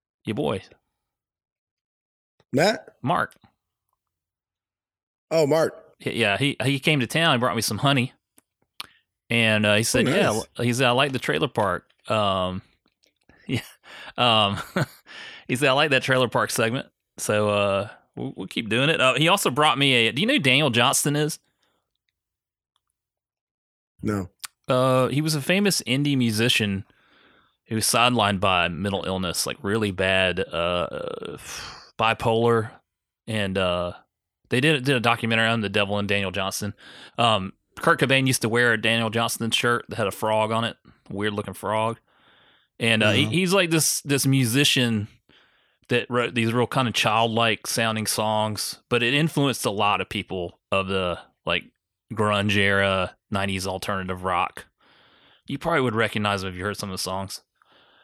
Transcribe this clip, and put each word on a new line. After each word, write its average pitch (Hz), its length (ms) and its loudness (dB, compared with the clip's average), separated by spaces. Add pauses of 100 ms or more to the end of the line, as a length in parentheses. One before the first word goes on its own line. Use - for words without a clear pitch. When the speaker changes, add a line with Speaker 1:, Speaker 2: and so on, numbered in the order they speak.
(240)
Speaker 1:
your 107 120 -6
boy. 92 260 -4 (1900)
Speaker 2:
Matt? 185 480 0
Speaker 1:
Mark. 147 340 -2 (1900)
Speaker 2:
Oh, 156 160 4
Mark. 147 540 0
Speaker 1:
He, - 140 -6
yeah, 101 240 2
he, 139 260 0
he 139 160 0
came 151 220 2
to 113 60 -2
town. 156 280 2
He 120 40 0
brought 113 180 0
me 113 40 -2
some 104 180 -4
honey. 139 340 0 (1160)
And, 110 360 4
uh, 104 100 4
he 110 80 2
said, 117 240 2
Speaker 2:
Oh, 127 40 0
Speaker 1:
"Yeah," 175 200 2
Speaker 2:
nice. 107 140 -2 (200)
Speaker 1:
he 120 80 2
said, 127 140 2
"I 123 40 2
like 135 220 2
the 123 60 -2
Trailer 151 300 -2
Park." 98 360 -2 (240)
Um, 95 520 0 (460)
<laughs> - 400 -20
yeah. 123 140 -4 (560)
Um, 110 400 4 (180)
<laughs> 165 100 -2 (640)
he 127 80 -2
said, 139 120 2
"I 131 40 4
like 147 180 2
that 127 120 2
Trailer 131 260 2
Park 110 220 0
segment." - 360 -2 (300)
So, 107 320 0
uh, 101 400 0 (260)
we'll, 131 200 -10
we'll 185 120 -12
keep - 220 -6
doing 127 200 0
it. 165 120 0
Uh, 127 140 4
he 151 120 2
also 202 220 2
brought 147 280 2
me 131 300 4
a, 107 60 0
do 131 80 -2
you 214 60 0
know 269 60 2
who 294 60 2
Daniel 135 300 2
Johnston 131 480 2
is? 151 220 -2 (2500)
Speaker 2:
No. 101 280 -4 (380)
Speaker 1:
Uh, 127 400 2
he 139 140 -2
was 156 140 -2
a 185 60 -2
famous 190 400 0
indie 139 360 0
musician 110 680 0 (840)
who 113 80 -4
was 110 100 -2
sidelined 117 540 4
by 90 280 2
mental 90 380 -4
illness, 92 400 -2
like, 65 160 -8
really 104 300 0
bad, 92 480 0
uh, - 960 -4 (600)
bipolar. 113 720 2 (560)
And, 101 300 -4
uh, 87 360 -2 (560)
they 120 100 2
did, 143 240 2
did 139 120 2
a 123 40 2
documentary 113 480 0
on 117 140 0
the 101 80 -2
devil 101 280 0
and 104 100 -2
Daniel 98 240 -2
Johnston. 98 420 -6 (440)
Um, 107 360 2 (260)
Kurt 165 200 2
Cobain 135 280 4
used 131 140 0
to 113 80 0
wear 120 240 2
a 110 80 -2
Daniel 113 280 0
Johnston 113 420 -2
shirt 120 380 0
that - 60 -8
had 107 120 -2
a 92 40 -2
frog 110 400 0
on 113 140 0
it, 104 100 -6 (340)
a - 60 -14
weird 104 180 -4
looking 101 200 -6
frog. 110 460 -2 (800)
And, 110 240 2
uh, 104 80 4
he, 120 120 2
Speaker 2:
Uh-huh. 110 80 -4
Speaker 1:
he's, 180 220 0
like, 185 160 2
this, 160 320 0
this 143 240 0
musician 123 800 2 (800)
that 120 220 -2
wrote 120 240 -2
these 113 200 0
real 120 140 2
kind 131 200 0
of 110 60 -4
childlike 113 760 0
sounding 110 400 -2
songs, 107 720 -2 (100)
but 120 140 0
it 120 100 0
influenced 147 520 0
a 117 60 -2
lot 101 300 0
of 92 80 -8
people 90 500 -8 (120)
of 95 160 -2
the, 92 320 -2 (260)
like, 87 200 -2 (480)
grunge 104 440 0
era, 98 580 2 (140)
nineties 98 360 -4
alternative 92 600 -6
rock. 92 400 -4 (840)
You 139 100 -6
probably 165 240 0
would 120 140 0
recognize 104 480 0
him 95 60 -8
if 90 60 -12
you 90 80 -10
heard 101 140 -4
some 101 120 -8
of 95 40 -10
the 92 80 -8
songs. 95 400 -8 (640)